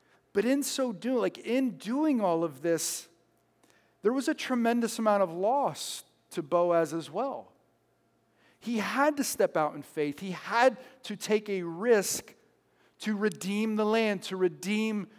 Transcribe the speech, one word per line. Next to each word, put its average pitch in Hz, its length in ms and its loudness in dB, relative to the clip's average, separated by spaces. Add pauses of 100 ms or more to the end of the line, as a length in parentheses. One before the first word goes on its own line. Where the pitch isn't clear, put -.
(340)
But 202 120 0
in 277 180 2
so 254 280 -2
doing, 220 300 -2
like, 185 160 -2
in 254 400 0
doing 262 440 0
all 170 220 2
of 143 180 -6
this, 165 460 -2 (960)
there 220 120 2
was 262 140 0
a 302 60 0
tremendous 233 640 0
amount 208 240 4
of 175 80 0
loss 202 720 -2 (280)
to 175 100 -6
Boaz 170 500 2
as 151 200 -8
well. 190 400 -6 (1080)
He 226 200 -2
had 262 380 2
to 285 60 -2
step - 320 0
out 156 200 0
in 147 80 -12
faith. 147 360 -4
He 190 120 -8
had 220 460 2 (260)
to 208 120 -8
take 214 320 -2
a 196 140 -2
risk 185 720 0 (680)
to 214 140 -2
redeem 202 600 -2
the 214 100 2
land, 214 380 2
to - 120 -6
redeem 190 720 0 (120)